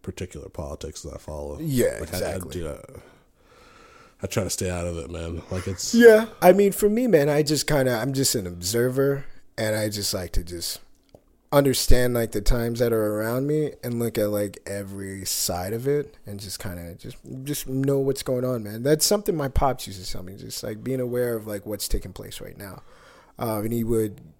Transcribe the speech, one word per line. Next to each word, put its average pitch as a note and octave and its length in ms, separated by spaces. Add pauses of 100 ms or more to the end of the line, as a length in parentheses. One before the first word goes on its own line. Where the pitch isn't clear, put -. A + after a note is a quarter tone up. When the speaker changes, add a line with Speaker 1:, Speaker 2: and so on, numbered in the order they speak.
Speaker 1:
particular D#2+ 420
politics D2+ 540
that - 100
I - 60
follow. D2 420
Speaker 2:
Yeah, B2 400
Speaker 1:
Like, - 140
I, - 20
I F#2 40 (160)
Speaker 2:
exactly. - 260
Speaker 1:
do, D#2+ 60
uh, C#2+ 100 (1400)
I G2 40
try G2+ 180
to E2+ 60
stay F#2+ 200
out F2 160
of F2 100
it, E2 140
man. E2 400
Like, F2+ 180
it's - 260
Speaker 2:
Yeah, A3+ 320 (140)
I F3+ 140
mean, G3 180
for G#3 160
me, A3+ 180
man, D#3 220
I D3+ 140
just D3 240
kinda, C3 260
I'm B2 220
just C3+ 200
an G2+ 120
observer, B2 800 (320)
and G#2+ 180
I G#2+ 140
just G2+ 240
like F#2 180
to - 120
just E2+ 360 (720)
understand, B2+ 640
like, A#2 180
the G#2 80
times A#2 400
that A#2 120
are G#2+ 260
around A#2 280
me D3+ 260 (120)
and A#2+ 140
look A#2 200
at, G#2 120
like, G#2 360
every G2 600
side F2+ 460
of A#2 140
it C#3+ 300 (100)
and G2+ 140
just F#2+ 180
kinda F2 360
just, - 240 (260)
just D3 240
know C3+ 300
what's C3+ 240
going B2+ 220
on, B2+ 200
man. A2 180
That's D3+ 240
something G#3 300
my C#3+ 120
pops B2+ 380
used F#2+ 180
to - 60
tell G2 120
me, F#2 140
just, A2 260
like, A2 200
being B2+ 180
aware B2 360
of, G#2+ 100
like, G#2 200
what's G#2 220
taking F#2+ 240
place - 280
right - 180
now. G2 240 (560)
Um, A2 260
and A2 80
he A#2 120
would A2 360 (200)